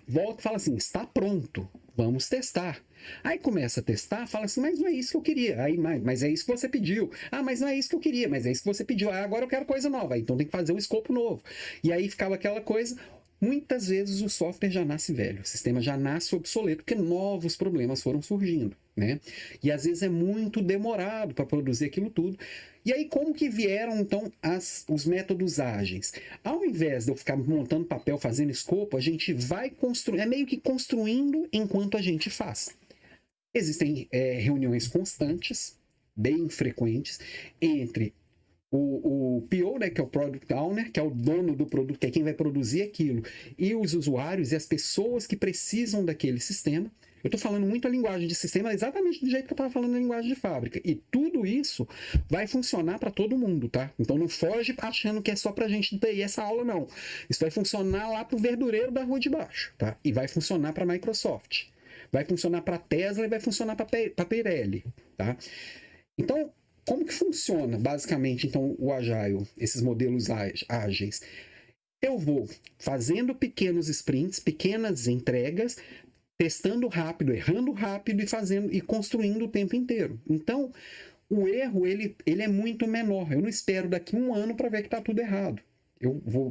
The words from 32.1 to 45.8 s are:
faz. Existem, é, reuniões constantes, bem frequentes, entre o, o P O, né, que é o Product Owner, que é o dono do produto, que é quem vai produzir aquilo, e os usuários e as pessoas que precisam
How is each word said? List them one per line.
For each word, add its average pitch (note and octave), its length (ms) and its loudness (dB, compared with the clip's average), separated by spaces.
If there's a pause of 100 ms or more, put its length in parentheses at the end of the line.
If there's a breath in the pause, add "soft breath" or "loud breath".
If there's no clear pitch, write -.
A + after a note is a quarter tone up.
faz. - 480 -6 (800 loud breath)
Existem, D3 560 2
é, B2+ 280 2
reuniões B2 500 2
constantes, - 880 -2 (380)
bem D3 320 2
frequentes, A#2+ 720 -2 (400 loud breath)
entre A#2+ 540 2 (580)
o, C3+ 640 2
o A#2 60 0
P F3+ 200 2
O, A#3+ 160 0
né, G3 120 0
que E3+ 100 0
é C#3+ 40 2
o B2 40 -4
Product C#3 440 -2
Owner, G3+ 380 0
que - 80 0
é D3+ 40 4
o D3+ 80 0
dono D3+ 440 2
do C#3+ 120 0
produto, C#3 340 -2
que C#3 60 2
é A#2+ 40 0
quem D#3 140 4
vai D3+ 100 0
produzir C#3+ 480 2
aquilo, D3 400 0 (340 loud breath)
e G3+ 200 2
os F#3 180 0
usuários D3 560 0
e D#3+ 60 4
as D#3 100 -4
pessoas G#3+ 580 0
que - 120 -2
precisam G#3 680 0